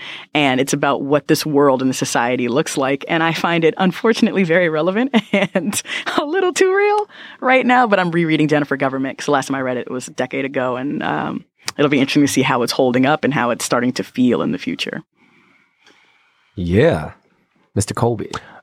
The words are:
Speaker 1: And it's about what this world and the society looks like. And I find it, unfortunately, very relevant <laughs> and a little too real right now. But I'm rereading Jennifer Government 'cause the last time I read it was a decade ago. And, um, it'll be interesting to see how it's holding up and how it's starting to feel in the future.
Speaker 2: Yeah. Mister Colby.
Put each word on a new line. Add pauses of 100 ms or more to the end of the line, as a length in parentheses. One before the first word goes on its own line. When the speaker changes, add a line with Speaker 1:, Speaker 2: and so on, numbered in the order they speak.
(340)
Speaker 1:
And
it's
about
what
this
world
and
the
society
looks
like.
And
I
find
it,
unfortunately,
very
relevant (100)
<laughs> (220)
and (380)
a
little
too
real (300)
right
now.
But
I'm
rereading
Jennifer
Government
'cause
the
last
time
I
read
it
was
a
decade
ago.
And,
um, (320)
it'll
be
interesting
to
see
how
it's
holding
up
and
how
it's
starting
to
feel
in
the
future. (1500)
Speaker 2:
Yeah. (640)
Mister
Colby. (340)